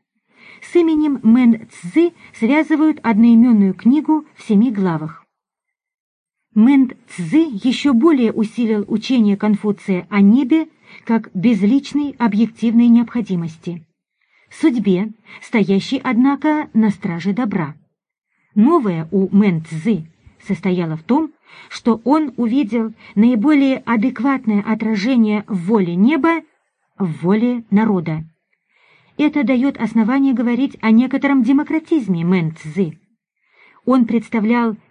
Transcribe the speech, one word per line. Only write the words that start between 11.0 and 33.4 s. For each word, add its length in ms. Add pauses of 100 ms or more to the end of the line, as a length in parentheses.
как 300
безличной 840
объективной 680
необходимости. 1000 (680)
Судьбе, 640 (300)
стоящей, 600
однако, 720
на 180
страже 440
добра. 400 (800)
Новое 560
у 240
Мэн 280
Цзы 440 (340)
состояло 560
в 60
том, 300 (360)
что 360
он 320
увидел 580 (200)
наиболее 720
адекватное 800
отражение 840
в 180
воле 280
неба, 480 (560)
в 240
воле 480
народа. 540 (920)
Это 260
даёт 320
основание 560
говорить 480
о 120
некотором 500
демократизме 840
Мэн 300
Цзы. 440 (840)